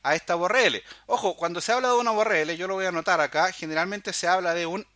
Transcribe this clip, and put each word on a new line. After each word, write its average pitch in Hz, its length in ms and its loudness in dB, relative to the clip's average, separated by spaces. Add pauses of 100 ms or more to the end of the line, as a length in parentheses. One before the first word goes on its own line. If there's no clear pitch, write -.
a 143 140 2
esta 170 220 -2
U 170 80 0
R 233 200 4
L. 131 180 0 (240)
Ojo, 214 280 0
cuando 170 240 -4
se 220 140 0
habla 254 160 2
de 247 60 4
una 240 180 2
U 214 80 2
R 208 220 2
L, 165 120 -2
yo 180 140 -6
lo 190 60 -2
voy 190 100 -4
a 185 40 0
anotar 170 300 2
acá, 156 320 2
generalmente 175 640 -4
se - 160 0
habla 180 240 2
de 170 120 -2
un 180 300 -6